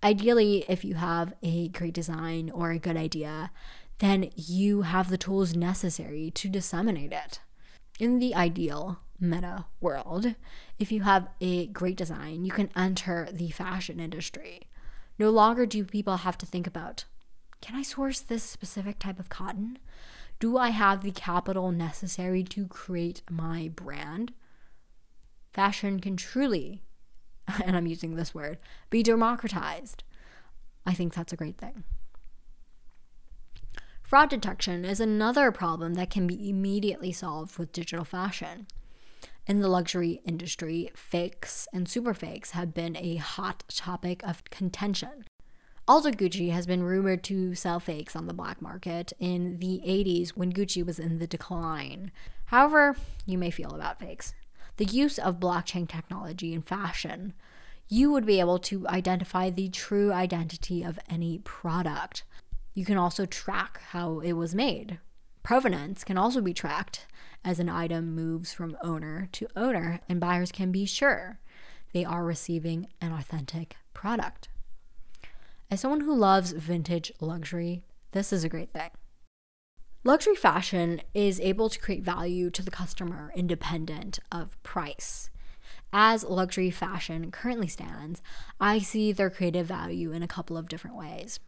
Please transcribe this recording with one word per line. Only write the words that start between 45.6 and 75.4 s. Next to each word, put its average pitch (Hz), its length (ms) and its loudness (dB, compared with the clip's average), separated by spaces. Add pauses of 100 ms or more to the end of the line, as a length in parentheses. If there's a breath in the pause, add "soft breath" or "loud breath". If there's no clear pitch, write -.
Aldo 294 240 10
Gucci 180 400 0
has 175 160 0
been 180 160 2
rumored 185 400 2
to 185 320 0
sell 175 240 0
fakes 165 360 -6
on 165 120 -6
the 170 80 -6
black - 260 -8
market 175 580 -6
in 180 380 0
the 185 260 -2
eighties 180 540 2
when 180 160 0
Gucci 185 320 0
was 170 140 -4
in 165 180 0
the 170 80 -2
decline. 165 840 -6 (340 loud breath)
However 285 500 8 (300 loud breath)
you 185 120 0
may 175 120 2
feel - 240 -4
about 160 260 -6
fakes, - 360 -8 (420 soft breath)
the 208 80 4
use 269 320 4
of 175 220 0
blockchain 175 500 0
technology 165 640 -6
in 165 80 -2
fashion, 180 720 -4 (560 loud breath)
you 262 220 6
would 262 140 4
be 202 140 8
able 175 200 6
to 185 280 -4
identify 185 640 2
the 185 200 -2
true 202 440 2
identity 175 720 0
of 170 160 -6 (100)
any 165 300 -2
product. 165 840 -2 (500 soft breath)
You 185 120 -2
can 202 120 4
also 175 280 2
track - 640 -2
how 170 300 -2
it 170 140 0
was 165 220 0
made. 220 440 0 (440)
Provenance 196 600 2
can 185 140 0
also 240 240 4
be 180 120 2
tracked - 540 -4 (360 loud breath)
as 175 160 2
an 175 100 2
item 165 440 0
moves 165 400 -2
from 165 300 -6
owner 160 480 -4
to - 240 -6
owner, 175 520 0
and 175 120 0
buyers 175 320 2
can 185 200 0
be 196 140 2
sure 214 540 2 (540 loud breath)
they 175 120 2
are 170 180 0
receiving 165 640 -2 (140)
an 165 100 -2
authentic 160 640 -6 (180)
product. - 560 -2 (1200 soft breath)